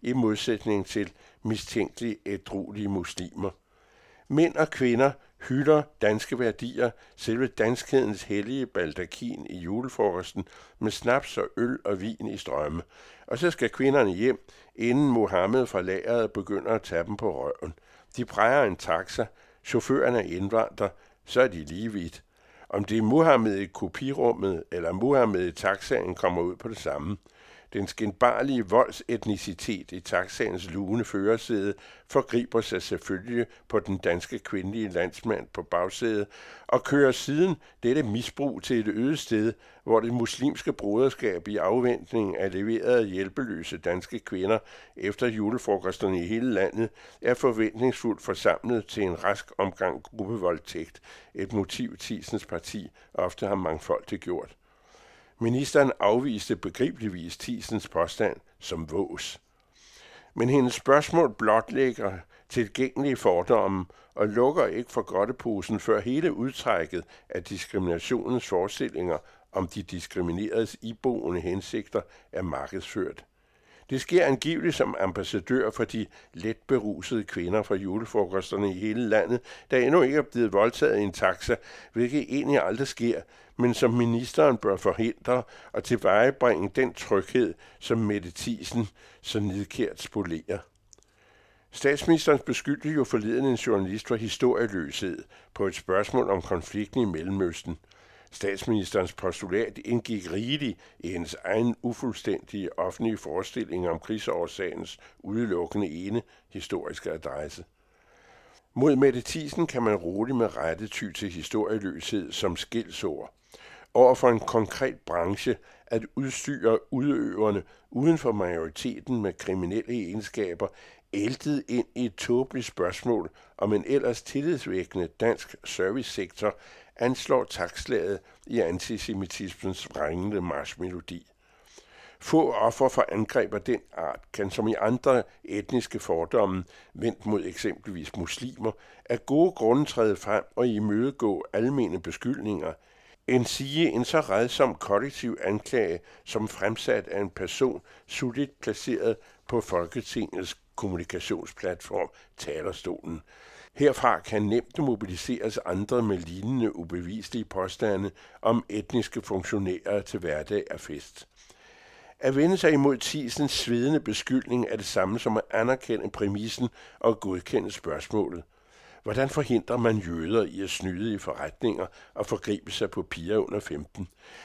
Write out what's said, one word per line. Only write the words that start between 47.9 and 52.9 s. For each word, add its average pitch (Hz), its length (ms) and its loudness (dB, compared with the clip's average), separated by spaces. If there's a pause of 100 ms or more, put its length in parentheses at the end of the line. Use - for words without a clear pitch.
forsamlet 104 640 0
til - 180 -4
en 90 200 -2
rask 95 340 -2
omgang 90 460 -2
gruppevoldtægt, 90 1000 -6 (340)
et 95 180 -6
motiv 101 440 -4
Thiesens - 480 -6
parti - 440 -8 (240)